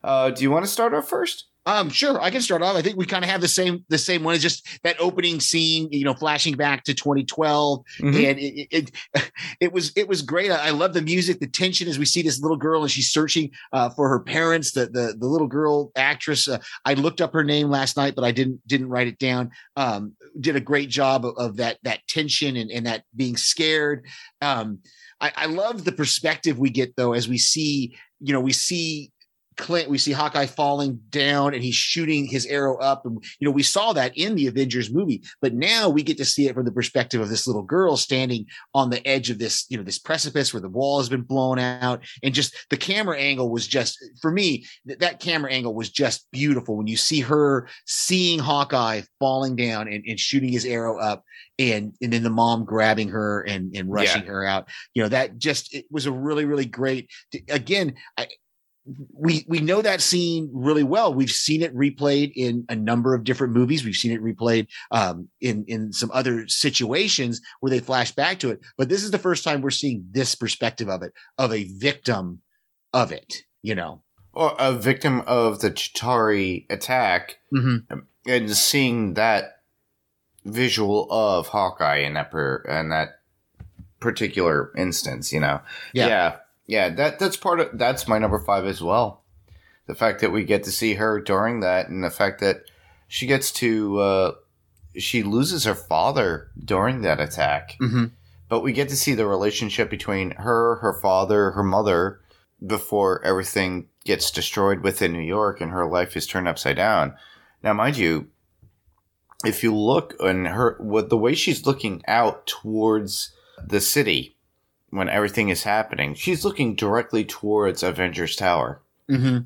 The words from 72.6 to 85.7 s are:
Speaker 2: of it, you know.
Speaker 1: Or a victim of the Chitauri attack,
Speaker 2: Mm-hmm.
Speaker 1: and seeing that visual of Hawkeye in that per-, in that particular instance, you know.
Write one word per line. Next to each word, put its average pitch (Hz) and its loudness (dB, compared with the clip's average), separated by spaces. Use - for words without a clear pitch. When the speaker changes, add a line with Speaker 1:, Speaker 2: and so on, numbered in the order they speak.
Speaker 2:
of 123 2
it, - -12
you 107 -4
know. 82 -8
Speaker 1:
Or 156 0
a 131 2
victim 123 2
of 113 2
the 104 4
Chitauri 107 0
attack, 101 0
Speaker 2:
Mm-hmm. 123 0
Speaker 1:
and 120 2
seeing 117 2
that 107 0
visual 104 0
of 101 2
Hawkeye 85 0
in 71 -2
that 76 -4
per-, 69 -2
in 78 -2
that 80 -4
particular 90 0
instance, 71 -4
you 78 -2
know. 71 0